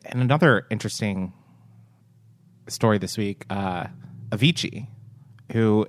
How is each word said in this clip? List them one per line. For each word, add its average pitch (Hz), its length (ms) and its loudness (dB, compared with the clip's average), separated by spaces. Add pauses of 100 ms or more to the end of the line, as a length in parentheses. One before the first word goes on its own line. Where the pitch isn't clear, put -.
and 123 160 -2
another 135 480 4
interesting 98 640 -4 (1300)
story 110 280 2
this 95 220 -4
week, 101 320 -4
uh, 95 360 -4 (440)
Avicii, - 560 0 (640)
who 107 360 4